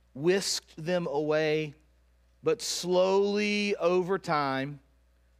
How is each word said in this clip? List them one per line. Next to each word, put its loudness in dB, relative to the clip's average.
whisked -2
them 0
away, 0
but 0
slowly 2
over 0
time, -2